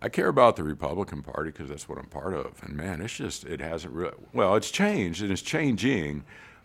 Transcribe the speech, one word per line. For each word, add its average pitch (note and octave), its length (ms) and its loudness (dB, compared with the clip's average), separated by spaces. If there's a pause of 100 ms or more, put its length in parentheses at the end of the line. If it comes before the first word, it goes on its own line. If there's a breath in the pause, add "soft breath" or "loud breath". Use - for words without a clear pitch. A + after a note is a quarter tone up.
I - 80 -2
care - 180 2
about B2+ 280 8
the D#2+ 80 -4
Republican D2+ 580 -4
Party D#2 300 -4
'cause C#2+ 180 -12
that's D2 180 -12
what - 80 -10
I'm C2+ 100 -12
part D#2+ 280 -6
of. - 280 -6
And, - 140 -10
man, D#2+ 240 -6
it's A2 160 -8
just, - 280 -8
it D#2 180 -8
hasn't D#2+ 320 -6
really, E2+ 180 -4 (220)
well, G2+ 220 6
it's G#2+ 140 2
changed A#2 520 2
and G2+ 80 0
it's F#2 120 0
changing, G#2+ 840 2 (400 loud breath)